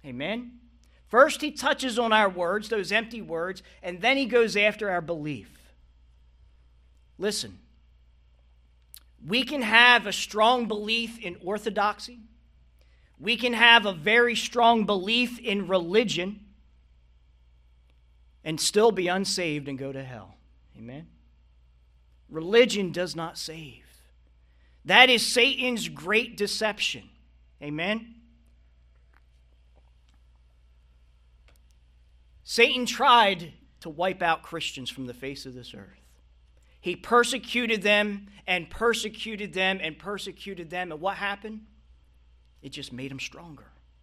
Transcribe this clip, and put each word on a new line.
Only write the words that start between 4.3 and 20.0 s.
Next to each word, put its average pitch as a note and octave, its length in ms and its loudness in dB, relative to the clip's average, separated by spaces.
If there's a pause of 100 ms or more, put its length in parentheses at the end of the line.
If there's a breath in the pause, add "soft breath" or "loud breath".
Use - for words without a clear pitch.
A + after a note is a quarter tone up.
after G#3 340 0
our F3 120 -2
belief. D3+ 720 -10 (1400)
Listen, E3+ 400 -6 (1700)
we A3+ 200 0
can C#4 180 -4
have A#3 440 6
a F#3+ 60 -4
strong A3+ 540 2
belief A3+ 540 -6
in F3 240 -10
orthodoxy. G#3 760 -4 (1000)
We G#3+ 160 0
can A#3+ 160 -2
have A#3 340 6
a G3+ 60 -2
very A3+ 420 4
strong A#3 500 4
belief A3+ 540 0
in G3 300 -4
religion F#3 720 0 (2000)
and D#3 180 -6
still A3 300 4
be F#3 160 -2
unsaved F3 640 -2
and C#3 100 -8
go C3+ 140 -8
to C3+ 100 -10